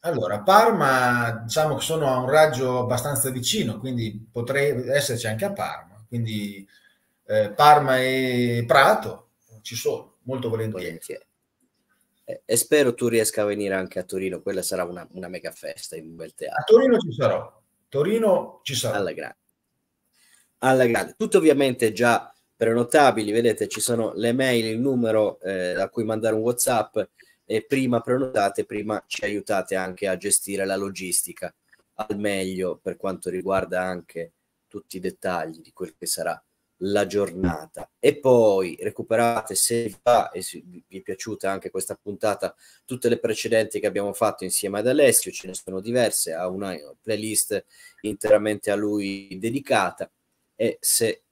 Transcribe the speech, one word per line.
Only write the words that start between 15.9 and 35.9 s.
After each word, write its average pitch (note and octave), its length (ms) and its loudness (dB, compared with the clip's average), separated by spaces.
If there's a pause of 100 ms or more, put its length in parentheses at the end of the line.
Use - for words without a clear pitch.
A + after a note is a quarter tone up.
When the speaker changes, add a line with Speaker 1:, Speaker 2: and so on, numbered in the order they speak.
Speaker 2:
in D#2+ 100 -14
un E2 100 -18
bel D#2+ 180 -16
teatro. - 260 -8
Speaker 1:
A C#3+ 40 -6
Torino A#3+ 340 6
ci A#2 140 -4
sarò, - 500 -2 (260)
Torino G3 720 0
ci C#3 120 -8
sarò. A2+ 220 -2
Speaker 2:
Alla F#2 160 -2
grande. D2 240 -12 (1200)
Alla C3 280 4
grande. G#2 300 0
Tutto A2 220 2
ovviamente C3+ 540 4
già A#2 400 2 (240)
prenotabili, A#2 760 4
vedete A2 360 2
ci - 120 -8
sono A2+ 340 -2
le A#2 180 0
mail, B2+ 340 2
il A2 120 -4
numero, A2+ 640 2
eh, F2+ 340 -4
a F#2+ 140 -2
cui A2+ 160 -4
mandare A2 300 0
un A2 80 0
WhatsApp, A#2+ 560 -2 (480)
e G#2+ 160 -2
prima B2+ 380 0
prenotate, B2 640 -2
prima G#2 420 -6
ci - 180 -8
aiutate G2+ 520 -4
anche F#2 320 -4
a F#2 80 -2
gestire G2 480 -2
la F#2+ 120 -2
logistica F2+ 800 -6 (420)
al G#2+ 220 -8
meglio F#2+ 640 -4
per F#2 140 -6
quanto F#2 320 -6
riguarda F#2 540 -2
anche E2+ 500 -8 (340)
tutti - 300 -16
i F2+ 40 -10
dettagli F2 600 -6
di - 120 -20
quel F#2 220 -12